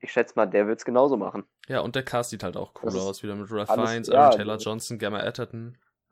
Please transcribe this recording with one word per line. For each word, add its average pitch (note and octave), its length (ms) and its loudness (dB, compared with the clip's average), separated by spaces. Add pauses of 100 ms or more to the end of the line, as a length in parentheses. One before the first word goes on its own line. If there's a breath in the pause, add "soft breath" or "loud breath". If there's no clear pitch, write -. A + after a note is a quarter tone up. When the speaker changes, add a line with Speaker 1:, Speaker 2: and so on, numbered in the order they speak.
Speaker 1:
ich - 120 -14
schätze - 240 0
mal, A2 100 4
der G2+ 220 4
wird's A2 160 -4
genauso B2+ 320 4
machen. F#2+ 280 -6 (240)
Speaker 2:
Ja, C3 120 -2
und A#2 160 -4
der C3 80 -2
Cast A#2+ 260 -4
sieht G#2+ 120 -10
halt F2+ 140 -6
auch - 200 -10
cool - 100 -16
Speaker 1:
Das A2 80 -2
ist F#2+ 60 -2
Speaker 2:
aus, F#2+ 220 -6
wieder G#2 120 -8
mit G2+ 160 -10
Ralph G#2 200 -4
Speaker 1:
alles, A2+ 200 2
Speaker 2:
Fiennes, A2+ 180 -4
Speaker 1:
ja, B2 160 6
Speaker 2:
Aaron B2+ 120 8
Taylor G#2 180 -2
Speaker 1:
das G#2+ 100 -6
Speaker 2:
Johnson, A2 340 -6
Gemma G#2 220 -4
Arterton, A#2 580 -8 (340)